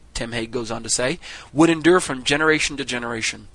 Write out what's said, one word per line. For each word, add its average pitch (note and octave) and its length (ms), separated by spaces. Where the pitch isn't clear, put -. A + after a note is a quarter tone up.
Tim A#2 160
Hegg A2+ 220
goes A#2 180
on A2+ 140
to A2+ 40
say, B2+ 300
"would D#3+ 180
endure E3 280
from C3 240
generation D3+ 540
to C3+ 80
generation, A#2 720